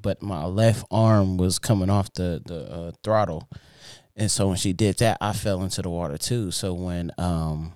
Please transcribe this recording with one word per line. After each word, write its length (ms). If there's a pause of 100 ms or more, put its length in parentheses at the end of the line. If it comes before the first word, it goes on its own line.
but 220
my 220
left 460
arm 460
was 220
coming 320
off 240
the, 300
the, 280
uh, 200 (120)
throttle. 440 (680)
And 140
so 180
when 80
she 160
did 260
that, 220
I 120
fell 300
into 200
the 80
water 280
too. 320
So 220
when, 460
um, 580